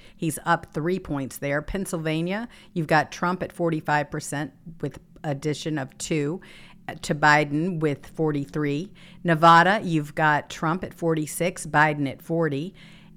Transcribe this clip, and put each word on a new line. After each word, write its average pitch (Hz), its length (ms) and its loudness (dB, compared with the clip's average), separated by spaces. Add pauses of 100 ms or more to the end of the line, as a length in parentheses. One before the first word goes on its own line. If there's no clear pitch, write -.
(160)
He's 160 300 -4
up 165 280 0
three 175 260 -2
points 139 380 -8
there. 143 260 -4
Pennsylvania, 180 840 -4 (260)
you've 160 140 -4
got 156 240 2
Trump 180 320 -4
at - 100 -10
forty-five 156 560 -2
percent 147 420 -8 (300)
with 143 180 -8 (240)
addition 151 540 -4
of 135 220 -8
two 156 420 -2 (640)
to 170 100 -2
Biden 151 640 4
with 151 280 -2
forty-three. 151 840 -2 (320)
Nevada, 170 600 8
you've 156 320 -2
got 151 340 2
Trump 170 340 -4
at - 120 -10
forty-six, 165 720 -2
Biden 147 420 2
at - 100 -10
forty. 160 540 -4 (440)